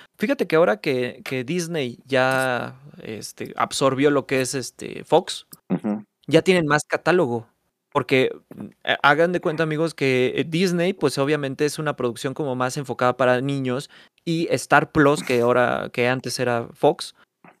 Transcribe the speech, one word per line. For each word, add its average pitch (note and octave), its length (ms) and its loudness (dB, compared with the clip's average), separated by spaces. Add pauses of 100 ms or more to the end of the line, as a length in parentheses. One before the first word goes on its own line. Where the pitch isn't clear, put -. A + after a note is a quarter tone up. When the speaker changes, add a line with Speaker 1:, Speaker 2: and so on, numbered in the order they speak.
(180)
Speaker 1:
fíjate A3 300 -2
que D#3+ 80 0
ahora F#3 240 4
que, B2+ 460 -2
que C3 180 -6
Disney D#3+ 640 -4
ya, B2+ 720 0 (240)
este, A2 540 -12
absorbió C3 520 2
lo C#3+ 160 0
que C3+ 160 0
es, B2+ 140 -4
este, - 480 -10
Fox, - 440 0 (220)
Speaker 2:
Ujú. G#2 340 -2 (240)
Speaker 1:
ya D3+ 160 6
tienen F3+ 220 4
más D3 200 2
catálogo, C#3+ 600 0 (460)
porque, C3 400 2 (240)
mm, - 100 -14 (200)
eh, - 180 0
hagan D#3 300 4
de F3 80 -2
cuenta, D#3 220 -2
amigos, D#3 300 -2
que, B2+ 440 2
eh, C3+ 100 0
Disney, F3 460 0
pues, D3+ 240 -2
obviamente C#3+ 480 -2
es D3 120 -2
una D3+ 200 -4
producción B2 360 -4
como C3+ 220 -4
más B2+ 220 -2
enfocada B2 400 -2
para B2 240 2
niños, C3+ 480 -4 (340)
y E3 280 -2
Star D3 420 2
Plus, D3 300 4
que B2 180 0
ahora, B2 500 2
que A#2+ 160 0
antes B2+ 320 -4
era A#2+ 340 -2
Fox, - 420 0 (460)